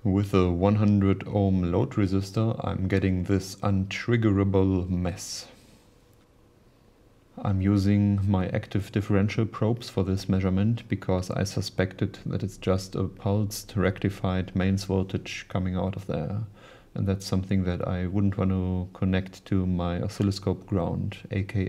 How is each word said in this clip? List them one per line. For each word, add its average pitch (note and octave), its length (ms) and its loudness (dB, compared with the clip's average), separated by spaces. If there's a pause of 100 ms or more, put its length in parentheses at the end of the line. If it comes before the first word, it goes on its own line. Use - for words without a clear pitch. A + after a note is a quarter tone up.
With G2+ 320 2
a F#2 160 6
one F#2+ 260 2
hundred G2+ 500 4
ohm F#2+ 460 2
load B2+ 200 0
resistor, G2+ 680 0
I'm F#2 260 -2
getting F#2+ 360 2
this F#2+ 320 -2
untriggerable G2 1300 2
mess. F2+ 560 -4 (1900)
I'm F#2+ 240 0
using G2+ 580 4 (100)
my F#2 180 2
active - 440 -2
differential G#2 540 2
probes A2 420 -2
for F#2+ 160 0
this F#2+ 240 -2
measurement F#2+ 600 2
because F#2 420 -2
I - 140 0
suspected - 840 -4
that - 160 -4
it's - 160 -8
just F#2+ 360 -2
a F#2 100 -2
pulsed G2+ 720 -4
rectified F#2 760 0
mains F#2+ 300 2
voltage - 640 -4
coming F#2 260 -2
out F#2 220 -2
of G#2 100 -10
there. E2+ 360 -4 (520)
And G2 140 -2
that's F#2+ 180 -2
something F#2+ 380 0
that F2+ 240 -2
I F#2 180 -2
wouldn't G2 300 0
want F#2+ 140 2
to F#2 420 -2
connect F#2+ 540 -2
to F#2+ 200 0
my F2 360 0
oscilloscope G2 640 -2
ground, F#2 500 -2 (140)
A F#2+ 120 -2
K G2 260 -2